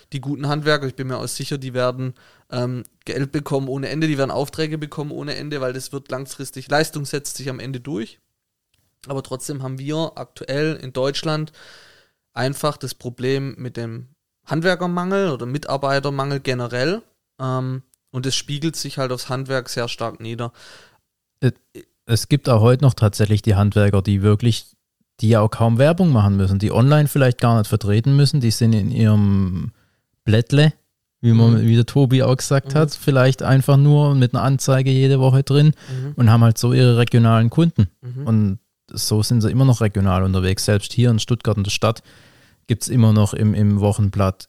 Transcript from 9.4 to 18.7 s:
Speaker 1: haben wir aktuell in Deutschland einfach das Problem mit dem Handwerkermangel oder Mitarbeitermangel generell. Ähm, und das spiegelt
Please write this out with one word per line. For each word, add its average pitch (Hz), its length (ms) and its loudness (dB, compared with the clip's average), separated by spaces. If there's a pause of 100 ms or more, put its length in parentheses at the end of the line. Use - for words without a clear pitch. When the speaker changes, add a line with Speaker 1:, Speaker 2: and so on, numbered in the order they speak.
Speaker 1:
haben 131 160 -8
wir 151 380 -6
aktuell 143 600 -6
in 131 160 -14
Deutschland 151 600 -4 (840)
einfach 139 420 -4
das - 180 -12
Problem 131 640 -6
mit 123 180 -14
dem 117 320 -12 (360)
Handwerkermangel 180 840 -2
oder 123 160 -6
Mitarbeitermangel 139 960 -4
generell. 127 600 -4 (380)
Ähm, 131 420 -6 (280)
und 127 160 -8
das 131 80 -4
spiegelt 147 420 -6